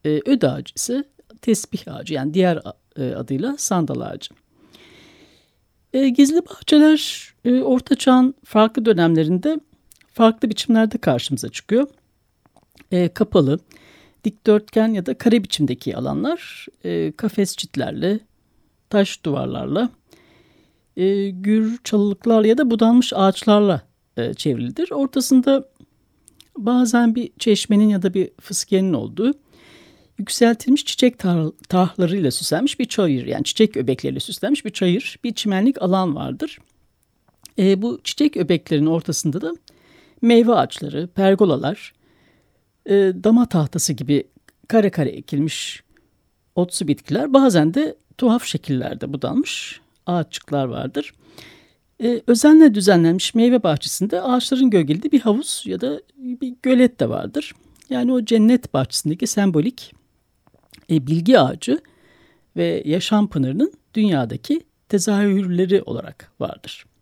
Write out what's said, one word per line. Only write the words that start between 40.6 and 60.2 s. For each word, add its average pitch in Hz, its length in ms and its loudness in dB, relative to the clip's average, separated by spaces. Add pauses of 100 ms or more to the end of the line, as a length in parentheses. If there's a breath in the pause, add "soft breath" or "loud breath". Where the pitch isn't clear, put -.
pergolalar, 190 840 0 (920)
e, 196 80 2
dama 202 540 4
tahtası 160 440 -2
gibi 139 320 -2 (440)
kare 208 220 2
kare 143 200 -2
ekilmiş - 720 -6 (720)
otsu 180 340 -4
bitkiler, 240 440 -4
bazen 180 420 4
de 302 220 -2 (220)
tuhaf 240 260 0
şekillerde - 680 -6
budanmış - 680 -6 (260)
ağaççıklar 151 580 -4
vardır. 131 500 -8 (880 soft breath)
E, 233 240 -2
özenle 294 480 8
düzenlenmiş 180 600 2
meyve 240 280 4
bahçesinde 185 600 -2
ağaçların 254 480 0
gölgelediği 170 420 0
bir 269 80 4
havuz 226 460 -2
ya 190 140 -8
da 285 200 -6 (160)
bir 254 460 -10
gölet 254 380 2
de 117 80 0
vardır. - 440 -6 (380)
Yani 247 220 -2
o 247 120 -2
cennet 226 500 2
bahçesindeki 156 520 -4
sembolik, 196 680 -2 (960)